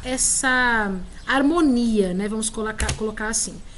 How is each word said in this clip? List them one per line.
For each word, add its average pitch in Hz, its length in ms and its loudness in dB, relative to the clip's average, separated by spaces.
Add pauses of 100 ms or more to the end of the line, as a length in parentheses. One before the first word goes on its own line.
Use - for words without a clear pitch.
essa 254 880 0 (340)
harmonia, 240 880 4
né, 196 160 0
vamos 220 220 -4
colocar, 214 420 -2
colocar 214 360 -4
assim. 220 260 -2 (240)